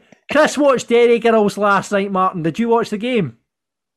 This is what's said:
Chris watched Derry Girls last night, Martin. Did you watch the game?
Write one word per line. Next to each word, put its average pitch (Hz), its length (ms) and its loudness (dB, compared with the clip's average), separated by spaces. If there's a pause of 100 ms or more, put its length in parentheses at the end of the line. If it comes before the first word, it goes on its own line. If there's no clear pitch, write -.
(320)
Chris 285 260 2
watched 269 300 0
Derry 233 320 4
Girls 226 380 2
last 202 340 -2
night, 202 180 -2
Martin. 185 340 -2
Did 160 140 -4
you 233 120 0
watch 226 200 0
the 214 80 -8
game? 208 400 -4 (600)